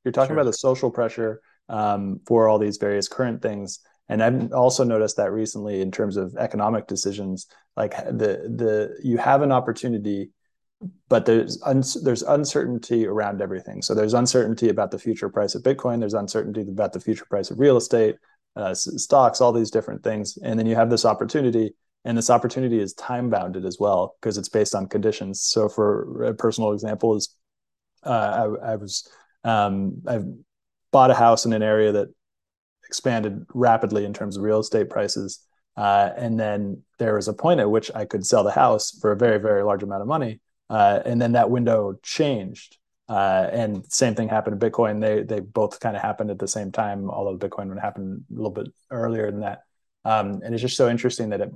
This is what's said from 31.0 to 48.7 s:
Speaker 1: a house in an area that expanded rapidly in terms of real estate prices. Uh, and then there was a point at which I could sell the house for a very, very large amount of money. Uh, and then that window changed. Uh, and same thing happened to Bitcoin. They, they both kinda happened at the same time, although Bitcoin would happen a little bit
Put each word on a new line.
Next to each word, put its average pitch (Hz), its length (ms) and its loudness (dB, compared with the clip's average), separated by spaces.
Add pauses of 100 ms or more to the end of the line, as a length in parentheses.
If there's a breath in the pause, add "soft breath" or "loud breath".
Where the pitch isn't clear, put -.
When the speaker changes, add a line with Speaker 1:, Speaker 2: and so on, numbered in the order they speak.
Speaker 1:
a - 40 6
house 117 300 6
in 117 80 2
an 107 100 0
area 107 280 4
that 101 160 0 (760)
expanded 107 680 -2
rapidly 113 520 2
in 101 80 -6
terms 101 240 -8
of 98 60 -4
real 107 160 4
estate 107 300 0
prices. 101 500 -4 (360)
Uh, 101 400 4
and 113 240 -2
then 104 440 -4 (160)
there 110 160 2
was 101 120 -2
a 104 60 -2
point 160 260 2
at 104 100 2
which 110 240 0
I 107 120 -6
could 95 200 -6
sell 107 180 4
the 101 80 2
house - 500 2
for 107 100 2
a 101 60 0
very, 107 220 4
very 101 240 2
large 101 200 0
amount 98 180 -6
of 107 60 -8
money. 131 320 -4 (300)
Uh, 101 360 6
and 120 160 0
then 117 120 2
that 117 160 6
window 113 520 2
changed. 113 760 -4 (320)
Uh, 98 420 2
and 107 400 -4
same 117 240 2
thing 110 140 -2
happened 107 300 -2
to 113 100 2
Bitcoin. 107 320 0
They, 107 220 0
they 107 180 -6
both 104 380 -4
kinda 104 200 -4
happened 104 320 -4
at 98 80 -8
the 98 80 -6
same 98 240 -6
time, 101 380 -4
although 98 280 -6
Bitcoin 98 320 -8
would 95 100 -10
happen 98 520 -10
a - 20 -14
little 107 180 -6
bit - 160 -10 (220)